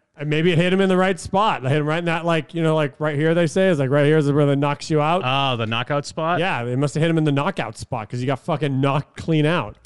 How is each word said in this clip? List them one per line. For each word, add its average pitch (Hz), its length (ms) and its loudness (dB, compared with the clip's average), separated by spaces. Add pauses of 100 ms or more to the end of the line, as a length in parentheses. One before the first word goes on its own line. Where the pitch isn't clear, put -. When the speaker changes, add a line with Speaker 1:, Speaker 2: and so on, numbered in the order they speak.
(180)
Speaker 1:
And 151 100 -8
maybe 160 220 2
it 156 80 2
hit 180 140 2
him 190 80 2
in 196 80 2
the 185 80 2
right 185 220 0
spot. 190 460 -2
It 131 40 -2
hit 147 100 2
him 147 80 -2
right 156 120 -2
in 175 80 -4
that, 165 180 -2
like, 165 300 -2
you 165 80 -2
know, 156 120 2
like, 151 240 -2
right 151 180 -2
here, 160 180 2
they 175 120 2
say, 190 220 2
is, 165 100 2
like, 139 120 0
right 143 140 4
here 156 140 4
is 143 120 2
where 143 200 4
it 139 60 2
knocks 143 340 -2
you 156 100 2
out. 165 240 0
Speaker 2:
Oh, 131 320 0
the 113 100 -2
knockout 123 400 -4
spot? 165 340 -2
Speaker 1:
Yeah, 160 240 -2
it 123 140 -4
must 143 160 -2
have 156 80 -2
hit 165 80 2
him 165 80 2
in 156 60 2
the 151 80 2
knockout 139 460 -2
spot 110 300 -10
'cause 123 120 -8
he 127 60 -4
got 135 140 -2
fucking 139 400 -2
knocked 139 360 -2
clean 156 300 0
out. 143 400 -2